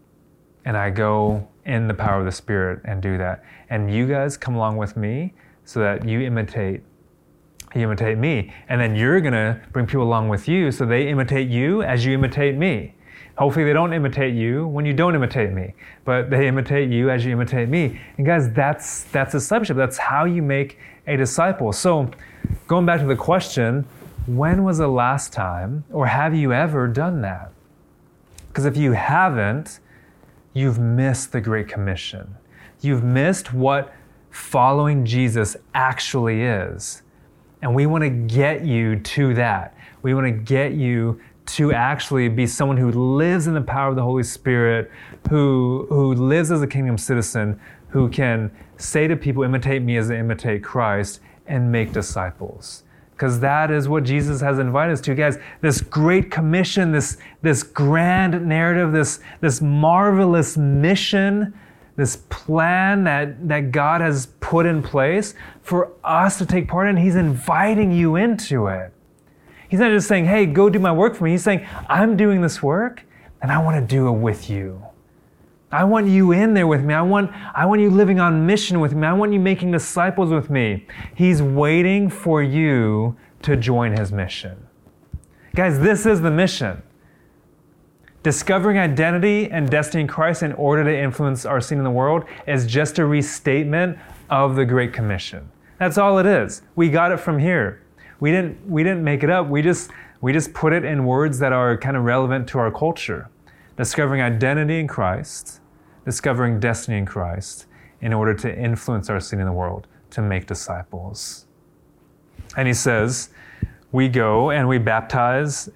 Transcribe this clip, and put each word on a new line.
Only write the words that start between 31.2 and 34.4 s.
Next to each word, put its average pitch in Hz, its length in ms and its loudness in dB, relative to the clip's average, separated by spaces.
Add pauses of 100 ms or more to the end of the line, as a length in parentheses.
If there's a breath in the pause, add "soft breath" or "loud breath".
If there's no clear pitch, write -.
the 123 100 -4
Great 107 280 -2
Commission. 98 680 -8 (460 loud breath)
You've 135 240 0
missed 135 480 0
what 135 400 0 (380 loud breath)
following 139 720 2